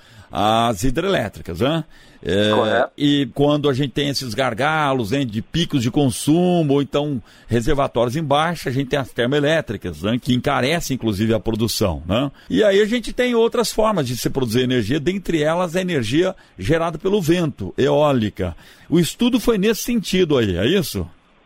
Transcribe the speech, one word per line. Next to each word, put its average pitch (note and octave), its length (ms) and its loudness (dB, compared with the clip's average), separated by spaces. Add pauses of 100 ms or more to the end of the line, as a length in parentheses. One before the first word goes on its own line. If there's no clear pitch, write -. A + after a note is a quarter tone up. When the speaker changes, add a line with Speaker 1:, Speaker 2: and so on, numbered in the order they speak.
(340)
Speaker 1:
as A2 520 2
hidrelétricas, B2+ 720 -2
né? D#3 240 2 (400)
É, G#2 280 2
Speaker 2:
Correto. A2 460 2
Speaker 1:
e C#3+ 360 2
quando C#3+ 340 2
a C#3+ 60 2
gente C3+ 180 -2
tem C#3+ 180 -2
esses B2+ 240 -6
gargalos, C3 760 0
né, C#3 140 0
de A2 160 -4
picos D#3+ 420 -2
de B2 80 0
consumo, D3+ 840 2
ou C#3+ 60 2
então C#3+ 400 -2 (280)
reservatórios A#2+ 680 0
em E3 80 -2
baixa, D3+ 460 -2
a - 20 -4
gente C#3 180 -2
tem C#3+ 100 0
as B2+ 120 -8
termoelétricas, B2 920 -2
né, A2+ 180 0
que B2+ 120 0
encarecem, C3+ 600 0
inclusive, A2 380 0
a A2 60 2
produção, G#2+ 680 -2
né? A2+ 260 -2 (180)
E G#3 140 2
aí G3 160 6
a G#3+ 60 4
gente A3 260 -4
tem B3 240 0
outras A3+ 380 2
formas G#3 340 0
de B2 80 -4
se C#3 140 -4
produzir B2+ 320 0
energia, B2+ 400 0
dentre F3 420 -2
elas E3 320 -2
a F#3 60 0
energia E3+ 520 0 (240)
gerada D#3+ 400 0
pelo G3 240 0
vento, D#3 560 0
eólica. B2+ 800 2 (340)
O E3 100 4
estudo A#3 380 0
foi A3+ 200 0
nesse G#3 260 0
sentido F#3 540 0
aí, G#2 200 2
é F#2+ 80 0
isso? C3+ 440 -2 (360)